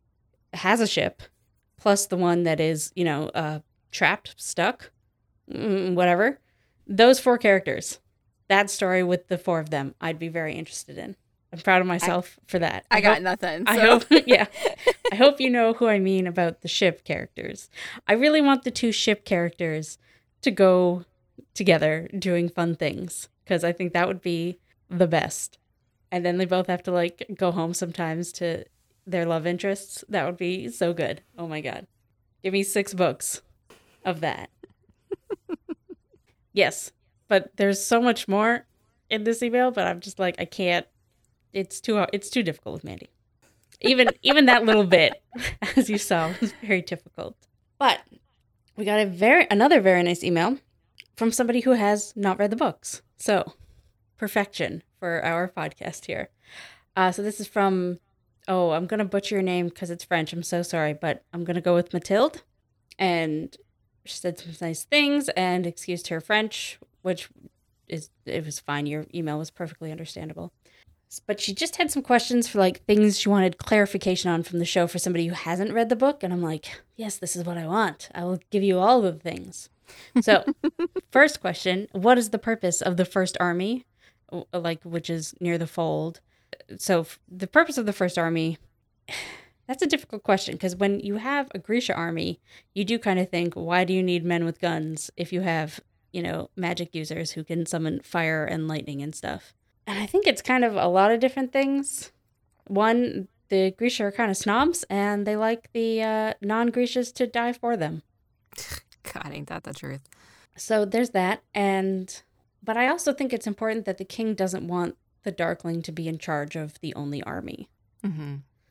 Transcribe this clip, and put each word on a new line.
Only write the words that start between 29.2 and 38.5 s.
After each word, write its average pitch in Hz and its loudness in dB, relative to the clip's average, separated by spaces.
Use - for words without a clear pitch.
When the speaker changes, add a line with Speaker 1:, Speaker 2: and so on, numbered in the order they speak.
Speaker 1:
love 165 0
interests. 190 -4
That 175 -2
would 175 -6
be 180 -4
so 175 -2
good. 165 -4
Oh 170 -10
my 151 -8
God. - -10
Give 190 -2
me 196 2
six 196 -2
books 170 -2
of 170 -4
that. - -6
<laughs> - -10
Yes, - 0
but 196 2
there's 196 0
so 233 4
much 233 0
more 214 2